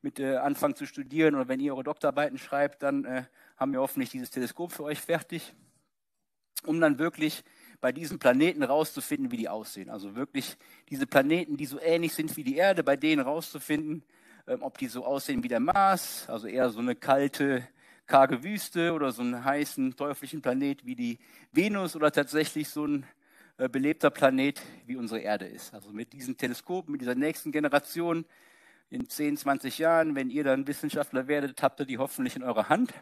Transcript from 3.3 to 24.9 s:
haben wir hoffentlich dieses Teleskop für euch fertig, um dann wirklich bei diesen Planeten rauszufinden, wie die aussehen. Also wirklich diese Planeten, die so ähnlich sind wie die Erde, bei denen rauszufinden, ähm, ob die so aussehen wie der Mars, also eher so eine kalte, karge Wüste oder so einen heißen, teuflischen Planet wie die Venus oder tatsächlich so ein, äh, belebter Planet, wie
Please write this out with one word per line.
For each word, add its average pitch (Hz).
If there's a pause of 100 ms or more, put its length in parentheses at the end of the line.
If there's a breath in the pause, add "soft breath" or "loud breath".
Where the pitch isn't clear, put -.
haben 139
wir 131
hoffentlich 131
dieses 127
Teleskop 135
für 147
euch 147
fertig, 170 (1120)
um 160
dann 147
wirklich 156 (380 loud breath)
bei 127
diesen 156
Planeten 139
rauszufinden, 139
wie 123
die 107
aussehen. 104
Also 101
wirklich 131 (320 loud breath)
diese 147
Planeten, 151
die 147
so 135
ähnlich 165
sind 156
wie 143
die 131
Erde, 180
bei 139
denen 147
rauszufinden, 151 (420 soft breath)
ähm, 123
ob -
die 131
so 117
aussehen 135
wie 123
der 117
Mars, 185
also 113
eher 127
so 110
eine 123
kalte, 139 (380 soft breath)
karge 135
Wüste 170
oder 147
so 120
einen 123
heißen, 135
teuflischen 147
Planet 131
wie 123
die 120 (320 loud breath)
Venus 190
oder 151
tatsächlich 147
so 151
ein, 143 (520 soft breath)
äh, 131
belebter 139
Planet, 135 (240)
wie 123